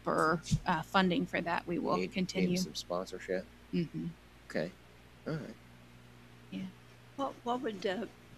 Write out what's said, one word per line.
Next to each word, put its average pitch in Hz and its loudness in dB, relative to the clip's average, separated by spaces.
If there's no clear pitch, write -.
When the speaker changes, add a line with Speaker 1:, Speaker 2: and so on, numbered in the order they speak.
Speaker 1:
or, 165 4
uh, 160 2
funding 180 4
for - -2
that, 170 -2
we 170 -2
will - 0
Speaker 2:
Need, 180 2
need 180 -4
Speaker 1:
continue. 185 2
Speaker 2:
some - -2
sponsorship? 92 -4
Speaker 1:
Mm-hmm. 165 -2
Speaker 2:
Okay. 82 -2
All 147 -4
right. - -8
Speaker 1:
Yeah. 190 -8
Speaker 3:
What, 269 -4
what 247 -2
would, 208 -4
uh, 190 -2